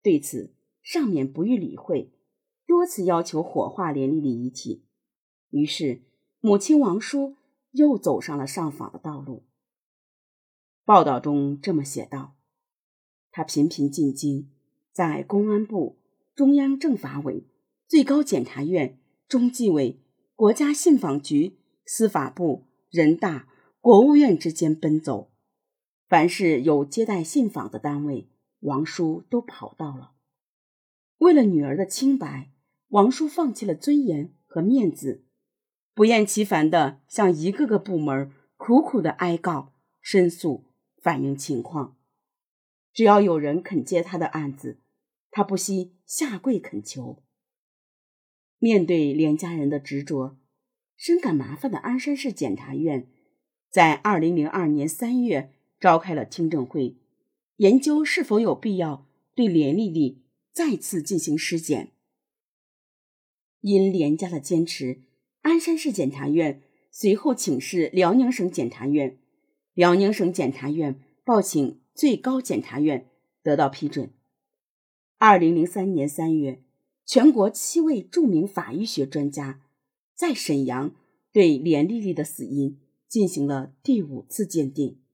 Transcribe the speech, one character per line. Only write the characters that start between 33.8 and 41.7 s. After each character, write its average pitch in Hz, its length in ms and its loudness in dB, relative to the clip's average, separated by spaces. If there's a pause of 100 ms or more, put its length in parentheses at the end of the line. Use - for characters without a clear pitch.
严 156 280 -4 (120)
和 - 160 -4
面 214 280 2
子， - 360 -10 (680)
不 214 140 6
厌 220 200 4
其 208 160 -2
烦 156 280 2
地 147 380 0
向 202 220 2
一 165 220 0
个 285 140 -2
个 214 120 0
部 185 200 -4
门 139 340 -4 (240)
苦 247 260 4
苦 240 200 -2
地 160 80 0
哀 - 260 -2
告、 151 380 -6 (260)
申 180 300 2
诉、 170 340 -6 (380)
反 147 200 0
映 139 140 -2
情 135 260 -6
况。 147 360 -10 (920)